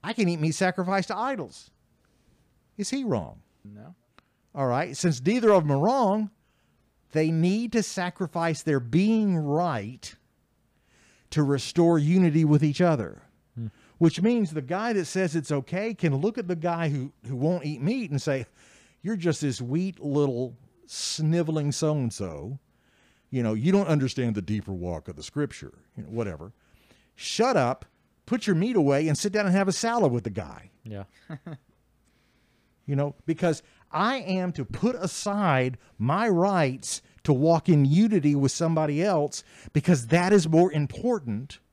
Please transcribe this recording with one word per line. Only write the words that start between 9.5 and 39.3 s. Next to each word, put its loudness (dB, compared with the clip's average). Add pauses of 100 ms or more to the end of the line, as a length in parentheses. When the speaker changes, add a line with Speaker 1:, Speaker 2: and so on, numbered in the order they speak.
Speaker 1:
to 0
restore 2
unity 4
with 4
each 0
other. 0 (320)
Speaker 3:
Hmm. -8 (300)
Speaker 1:
Which 4
means 2
the -6
guy -4
that 0
says -2
it's -4
okay -4
can 0
look -2
at -8
the -4
guy -2
who, -4 (140)
who -6
won't -2
eat -6
meat -2
and -2
say, -4 (560)
"You're -4
just -2
this -2
weak -4
little -2 (300)
sniveling 0
so-and-so. -4 (720)
You -2
know, 0
you 0
don't 4
understand 0
the -4
deeper -6
walk -8
of -12
the -16
Scripture," -8 (220)
you -12
know, -18
whatever. -8 (640)
Shut -2
up, 0 (400)
put -4
your 2
meat 0
away, 4
and 2
sit -4
down 0
and 4
have 2
a 0
salad 0
with -2
the -4
guy. -12 (120)
Speaker 3:
Yeah. -12 (240)
<laughs> -12 (1600)
Speaker 1:
You 0
know, -2 (100)
because 0 (300)
I 0
am -4
to -6
put -2
aside -2 (180)
my 0
rights 0 (200)
to 0
walk 2
in 6
unity 4
with 2
somebody 0
else, 0 (280)